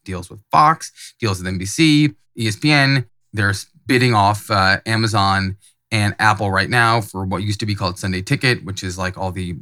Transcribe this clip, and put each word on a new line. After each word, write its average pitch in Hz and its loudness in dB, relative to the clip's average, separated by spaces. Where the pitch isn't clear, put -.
deals 90 -10
with 107 -18
Fox, - 0
deals 101 -2
with 90 -8
N 92 -4
B 92 -6
C, 147 4
E 113 -2
S 101 -4
P 151 0
N. 139 2
They're 104 2
s-, - -4
bidding 123 2
off, 104 2
uh, 95 2
Amazon 98 0
and 104 0
Apple 104 2
right 95 0
now 117 4
for 95 -8
what 92 -4
used 104 -4
to 113 -6
be 104 -2
called 92 -4
Sunday 92 -4
Ticket, 127 -2
which 98 -10
is, 92 -8
like, 92 -6
all 95 -4
the, 90 -6